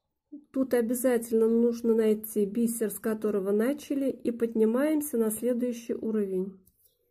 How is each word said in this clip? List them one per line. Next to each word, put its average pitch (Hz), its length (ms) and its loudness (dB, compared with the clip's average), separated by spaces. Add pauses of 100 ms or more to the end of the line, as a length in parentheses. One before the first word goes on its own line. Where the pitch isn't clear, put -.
(500)
Тут 262 220 -2
обязательно 233 760 2
нужно 233 480 2
найти 214 520 2
бисер, 226 440 0
с - 80 -10
которого 208 540 -2
начали, 269 580 0
и - 200 -6
поднимаемся 233 880 0
на 220 120 2
следующий 240 640 -4
уровень. 196 640 -4 (520)